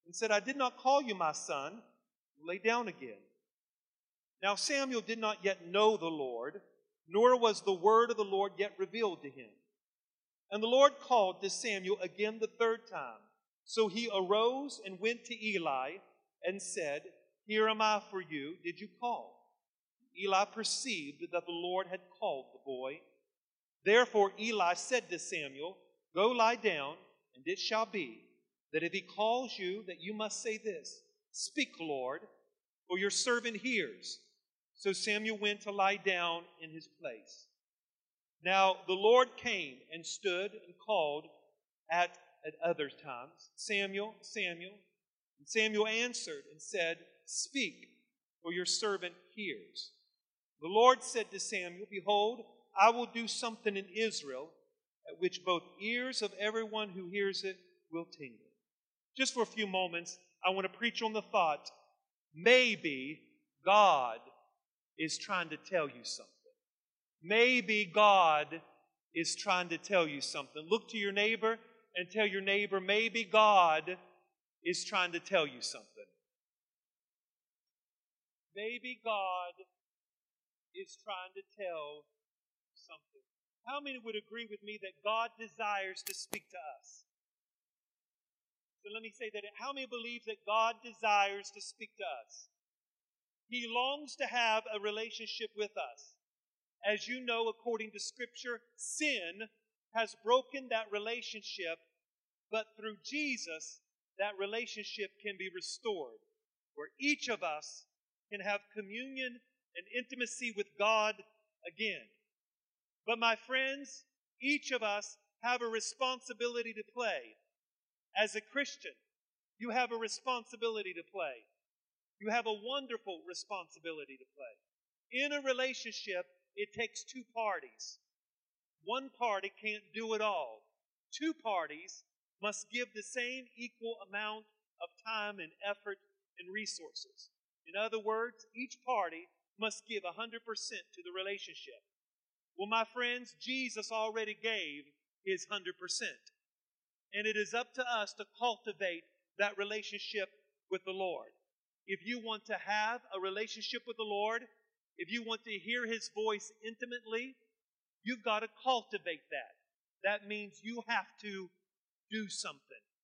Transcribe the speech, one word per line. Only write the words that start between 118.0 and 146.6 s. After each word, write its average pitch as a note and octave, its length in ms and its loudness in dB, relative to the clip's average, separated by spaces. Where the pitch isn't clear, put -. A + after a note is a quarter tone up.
As G#3 200 2
a G#3+ 60 -4
Christian, - 540 -6
you A3+ 140 -8
have A#3+ 200 2
a A#3 60 -4
responsibility A3 960 -4
to E3+ 180 -12
play. C#3+ 360 -8
You G#3 100 -4
have A#3 160 2
a A3 80 0
wonderful A3 680 -6
responsibility D#3+ 920 -12
to C3 80 -20
play. - 880 -10
In C#4+ 100 -2
a D4 80 -2
relationship, B3 840 -4
it G#3 180 -6
takes A3 300 -6
two B3+ 200 -14
parties. F#3 640 -4
One B3+ 260 -4
party G3+ 400 -2
can't G#3 440 -8
do A3 200 -4
it G#3+ 80 2
all. D#3 420 -2
Two D#4 220 -4
parties F3 720 -4
must G3+ 300 -4
give B3 240 -4
the G#3+ 80 -10
same B3 540 -6
equal A3+ 520 -10
amount G#3+ 380 -6
of F3 240 -12
time G#3 360 -4
and D#3+ 120 -10
effort G3+ 360 -6
and F3+ 160 -14
resources. - 800 -10
In E3 100 -10
other A3 240 -2
words, A3 540 -2
each B3 320 -10
party F3+ 420 0
must G#3+ 300 -4
give G#3 160 -4
a F3 100 -6
hundred A3+ 320 -10
percent G#3+ 480 -8
to F3+ 80 -18
the F3 100 -14
relationship. F#3+ 720 -8
Well, G3+ 120 -6
my A3+ 180 2
friends, A#3+ 560 -4
Jesus B3 500 -4
already A3 440 -2
gave E3+ 500 -6
his F#3 200 -2
hundred F#3 340 -8
percent. F3 500 -6